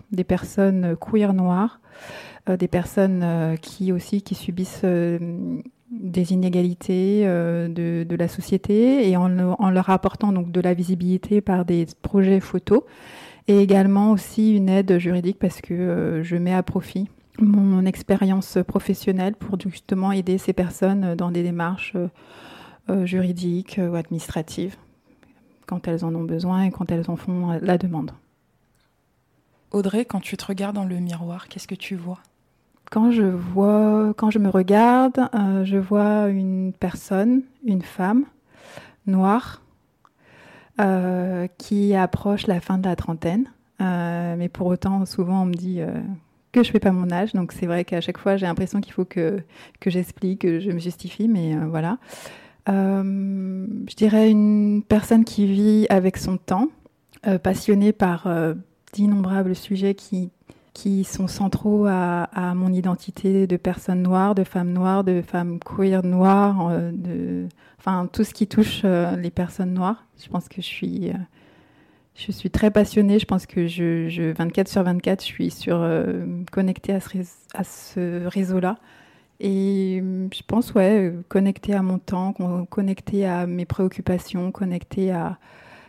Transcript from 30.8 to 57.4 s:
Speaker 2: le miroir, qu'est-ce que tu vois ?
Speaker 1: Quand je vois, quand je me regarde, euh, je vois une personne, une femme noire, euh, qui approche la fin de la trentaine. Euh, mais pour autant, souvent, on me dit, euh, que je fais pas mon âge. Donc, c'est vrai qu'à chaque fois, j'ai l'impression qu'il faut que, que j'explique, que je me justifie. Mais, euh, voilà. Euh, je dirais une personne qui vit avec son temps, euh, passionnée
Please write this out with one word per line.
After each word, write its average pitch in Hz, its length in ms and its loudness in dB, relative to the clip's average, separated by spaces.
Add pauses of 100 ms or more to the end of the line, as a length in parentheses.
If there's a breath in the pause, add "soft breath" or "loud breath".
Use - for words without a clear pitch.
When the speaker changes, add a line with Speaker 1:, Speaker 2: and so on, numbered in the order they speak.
Speaker 2:
le 180 120 -4
miroir, 175 500 -8
qu'est-ce - 200 -18
que 190 80 -10
tu - 200 -10
vois ? 180 220 -10 (720)
Speaker 1:
Quand 226 220 4
je 233 100 4
vois, 208 960 2
quand 214 140 2
je 214 80 2
me 202 100 4
regarde, 226 720 4 (160)
euh, 196 300 2
je 196 120 0
vois 208 520 2
une 190 440 -2
personne, 208 680 0 (200)
une 190 200 0
femme 214 420 0 (800 loud breath)
noire, 196 560 2 (1200 loud breath)
euh, 180 640 0 (100)
qui 202 380 0
approche 190 520 0
la 180 120 2
fin 190 180 -2
de 185 60 -2
la 180 140 0
trentaine. 170 480 -2 (340)
Euh, 175 580 -2
mais 175 120 -2
pour - 180 -4
autant, 190 380 0
souvent, 185 380 0
on - 20 2
me 180 80 0
dit, 180 260 -4
euh, 156 140 -4 (580)
que 247 120 6
je - 80 -2
fais 214 100 2
pas 196 100 4
mon 180 200 0
âge. 185 200 -2
Donc, 180 220 -2
c'est - 120 -6
vrai 175 200 0
qu'à 170 160 -4
chaque 180 160 -6
fois, 196 180 0
j'ai 196 100 -2
l'impression 190 360 -2
qu'il - 100 -10
faut 185 140 -2
que, 165 360 -2 (380 loud breath)
que - 100 -4
j'explique, 185 520 -4
que 165 180 2
je 196 120 -4
me 170 80 -2
justifie. 180 500 -4
Mais, 165 260 0
euh, 160 100 -2
voilà. 165 320 -2 (720 loud breath)
Euh, 196 1000 -2 (240)
je - 60 -18
dirais 220 340 4
une 208 540 4
personne 226 400 4
qui 202 240 0
vit 208 420 4
avec 190 280 2
son 185 180 -4
temps, 190 320 0 (580)
euh, 190 140 2
passionnée 202 540 2